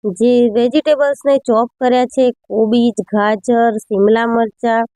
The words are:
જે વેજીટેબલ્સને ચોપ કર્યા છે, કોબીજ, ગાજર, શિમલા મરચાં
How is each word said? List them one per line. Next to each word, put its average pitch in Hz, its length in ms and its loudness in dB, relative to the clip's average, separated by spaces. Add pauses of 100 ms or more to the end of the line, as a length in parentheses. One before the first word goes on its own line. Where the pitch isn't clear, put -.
જે 240 460 0
વેજીટેબલ્સને 277 880 0
ચોપ 240 320 -2 (100)
કર્યા 254 260 0
છે, 254 260 -2
કોબીજ, 226 640 -2 (200)
ગાજર, 220 580 0
શિમલા 214 560 0
મરચાં 226 580 -2 (100)